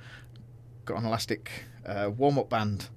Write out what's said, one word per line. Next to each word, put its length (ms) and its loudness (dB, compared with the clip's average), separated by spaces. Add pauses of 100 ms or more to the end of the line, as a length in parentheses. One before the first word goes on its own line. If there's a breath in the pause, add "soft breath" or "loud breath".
(840 soft breath)
Got 140 -2
an 80 2
elastic, 460 0 (340 soft breath)
uh, 320 2
warm-up 320 6
band. 480 2